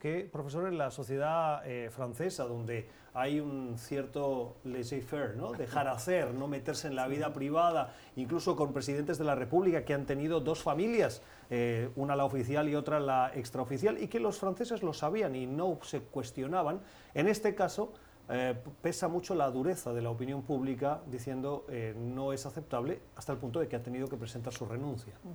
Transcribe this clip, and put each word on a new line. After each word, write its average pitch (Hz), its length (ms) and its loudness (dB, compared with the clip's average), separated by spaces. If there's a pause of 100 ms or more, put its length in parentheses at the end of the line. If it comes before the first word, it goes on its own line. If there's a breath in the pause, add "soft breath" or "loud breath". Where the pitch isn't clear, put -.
que, 175 300 -2
profesor, 151 380 -4
en 175 100 -2
la 135 120 2
sociedad, 147 760 0
eh, 120 240 -4
francesa, 131 540 -4
donde 117 420 -4 (260 loud breath)
hay 139 280 0
un 135 380 -4
cierto 135 840 -2
laissez-faire, 123 720 -4
¿no? 185 160 -4
Dejar 139 360 0
hacer, 135 460 2
no 135 140 -2
meterse 143 400 -4
en 135 80 -2
la 127 100 2
vida 143 260 0
privada, 151 640 2 (220 loud breath)
incluso 151 400 0
con 143 180 2
presidentes 143 440 0
de 156 60 0
la 147 100 4
República 156 520 4
que 151 80 2
han 139 120 0
tenido 147 340 2
dos 156 220 0
familias, 170 600 4 (280 loud breath)
eh, 120 460 2
una 139 200 2
la 139 100 6
oficial 139 420 2
y 143 60 2
otra 147 260 2
la 131 340 4
extraoficial, 135 680 0
y - 60 -2
que 233 120 0
los 208 180 0
franceses 202 440 -2
lo 165 120 0
sabían 160 400 0
y 127 120 -2
no 165 360 0
se 139 180 -4
cuestionaban. 147 800 -2 (340 loud breath)
En 147 140 6
este 208 260 4
caso, 202 400 0 (340 loud breath)
eh, 127 260 2 (280)
pesa 175 240 0
mucho 175 300 0
la 143 160 6
dureza 131 420 0
de 117 80 0
la 117 80 0
opinión 127 320 -2
pública 135 640 0
diciendo, 131 640 -4
eh, 113 260 -4
"No 127 360 -2
es 135 120 -4
aceptable", 143 540 -2 (160)
hasta - 180 -6
el 123 60 -2
punto 123 220 -2
de 151 80 0
que 123 80 -4
ha 117 60 -2
tenido 127 260 -4
que 135 80 -6
presentar 117 360 -8
su 117 140 -6
renuncia. 120 480 -6 (200)